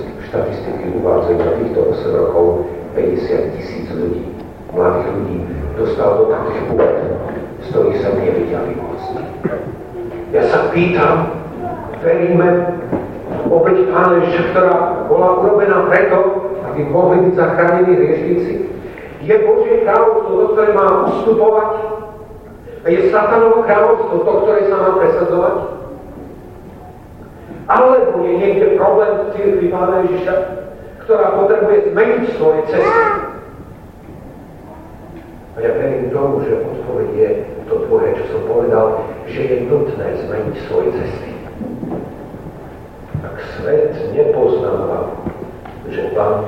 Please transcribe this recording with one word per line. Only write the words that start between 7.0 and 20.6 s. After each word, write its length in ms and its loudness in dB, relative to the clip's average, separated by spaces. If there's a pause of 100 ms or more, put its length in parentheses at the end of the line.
z 100 -14
ktorých 300 2
sa 160 0
nevedia 500 0
vymôcť. 460 -8 (1200)
Ja 160 4
sa 240 2
pýtam, 440 2 (840)
veríme 480 4 (960)
v 80 -
obeť 260 6 (100)
Pána 360 4
Ježiša, 180 0 (100)
ktorá 220 4 (340)
bola 200 4 (120)
urobená 480 4
preto, 300 4 (500)
aby 140 -4 (100)
mohli 380 4
byť 100 2
zachránení 540 4
hriešníci? 580 2 (720)
Je 80 2 (160)
Božie 380 4
kráľovstvo 480 4
to, 180 4
ktoré 240 2